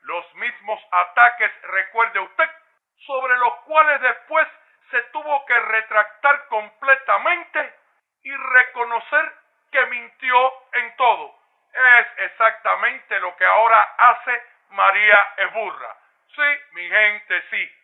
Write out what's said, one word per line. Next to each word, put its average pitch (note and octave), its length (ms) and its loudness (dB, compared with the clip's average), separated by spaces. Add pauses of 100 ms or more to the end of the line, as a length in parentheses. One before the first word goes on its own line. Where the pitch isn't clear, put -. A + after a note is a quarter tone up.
los E3+ 320 -12
mismos G#3 440 -10 (140)
ataques, A3 580 2 (120)
recuerde G3 580 -4
usted, D#4+ 300 -4 (560)
sobre C4 320 -2
los A#3+ 160 0 (100)
cuales D4+ 380 2
después D4 440 -2 (440)
se B3 100 -2 (120)
tuvo D4+ 340 -4
que A#3+ 120 0
retractar A3 920 -2
completamente C4+ 1300 -2 (480)
y C4+ 140 -16
reconocer B3+ 960 -2 (400)
que C4 140 0
mintió B3+ 640 -2 (220)
en A#3 220 -6
todo. A3+ 380 0 (380)
Es A#3 580 2
exactamente A3 880 -2
lo F3+ 180 -8
que F#3 100 0
ahora G#3+ 360 4 (140)
hace A#3+ 460 2 (280)
María G3+ 560 4 (120)
Eburra. F3+ 580 -8 (400)
Sí, C#4+ 380 -4
mi F3 120 -14
gente, G#3 640 -2
sí. G3 200 -8 (140)